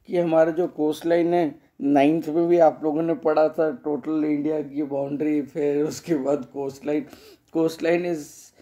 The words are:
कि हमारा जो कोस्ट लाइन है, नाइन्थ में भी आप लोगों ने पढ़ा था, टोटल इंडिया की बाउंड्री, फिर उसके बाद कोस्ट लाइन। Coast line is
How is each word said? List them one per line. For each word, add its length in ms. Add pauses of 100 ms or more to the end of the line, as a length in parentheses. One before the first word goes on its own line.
कि 120
हमारा 340
जो 160
कोस्ट 380
लाइन 280
है, 100 (360)
नाइन्थ 480
में 200
भी 100
आप 260
लोगों 180
ने 120
पढ़ा 340
था, 220 (140)
टोटल 400
इंडिया 380
की 200
बाउंड्री, 600
फिर 400
उसके 320 (100)
बाद 280
कोस्ट 340
लाइन। 200 (500)
Coast 280
line 200
is 160 (420)